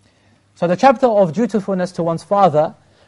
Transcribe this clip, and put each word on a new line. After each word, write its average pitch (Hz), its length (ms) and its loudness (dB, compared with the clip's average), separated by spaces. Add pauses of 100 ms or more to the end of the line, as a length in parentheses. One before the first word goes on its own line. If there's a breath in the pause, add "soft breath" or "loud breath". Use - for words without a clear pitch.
(560)
So 175 120 -2
the 180 80 0
chapter 254 320 2
of 202 260 2
dutifulness 190 600 -4
to 175 100 -6
one's 165 200 -4
father, 165 520 0 (320 soft breath)